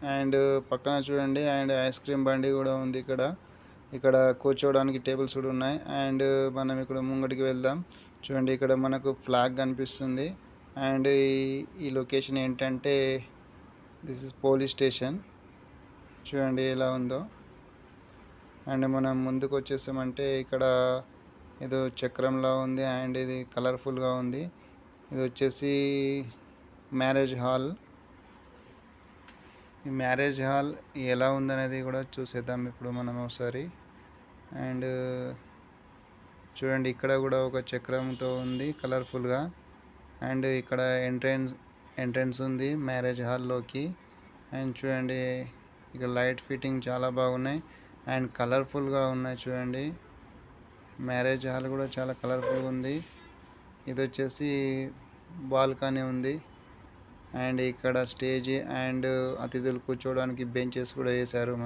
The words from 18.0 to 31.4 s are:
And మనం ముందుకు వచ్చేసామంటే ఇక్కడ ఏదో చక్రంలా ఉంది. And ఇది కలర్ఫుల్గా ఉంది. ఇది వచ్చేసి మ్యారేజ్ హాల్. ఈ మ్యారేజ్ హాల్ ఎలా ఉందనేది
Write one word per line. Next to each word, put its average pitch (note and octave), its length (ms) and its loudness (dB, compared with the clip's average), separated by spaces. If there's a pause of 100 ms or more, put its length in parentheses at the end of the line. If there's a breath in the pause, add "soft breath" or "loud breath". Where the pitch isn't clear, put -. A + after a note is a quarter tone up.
And C3+ 100 2 (140)
మనం C3 180 2 (120)
ముందుకు C3+ 340 0
వచ్చేసామంటే C3+ 680 -4 (160)
ఇక్కడ C3 200 0 (1000)
ఏదో C3 140 -2 (200)
చక్రంలా C3 520 0 (120)
ఉంది. C3 200 -2 (100)
And B2+ 280 -2
ఇది B2+ 160 -2 (160)
కలర్ఫుల్గా B2+ 560 0 (120)
ఉంది. B2 200 -2 (680 loud breath)
ఇది C3+ 160 -4
వచ్చేసి C3+ 440 0 (1300)
మ్యారేజ్ C3+ 420 4
హాల్. B2+ 240 2 (2250 loud breath)
ఈ C#3 40 -6 (100)
మ్యారేజ్ C3+ 460 2
హాల్ C#3 240 2 (440)
ఎలా B2+ 140 4 (100)
ఉందనేది C3 400 -2 (100)